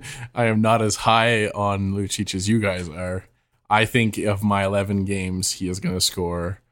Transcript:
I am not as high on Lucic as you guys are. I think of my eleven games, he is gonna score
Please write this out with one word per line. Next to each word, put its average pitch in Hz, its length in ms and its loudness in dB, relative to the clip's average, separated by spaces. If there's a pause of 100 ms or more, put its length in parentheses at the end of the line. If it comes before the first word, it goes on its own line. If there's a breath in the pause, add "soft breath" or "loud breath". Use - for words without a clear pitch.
(340 loud breath)
I 120 120 2
am 110 140 4
not 110 220 4
as 107 140 0
high 113 520 4
on 98 440 -2
Lucic 101 420 -4
as 95 140 -4
you 113 120 4
guys 92 280 -2
are. 92 380 -8 (420)
I 107 160 6
think 113 340 2
of 101 240 0
my 101 220 2
eleven 98 400 0
games, 92 480 -4
he 92 160 -6
is 90 100 -4
gonna 90 220 -4
score 87 600 -4 (120)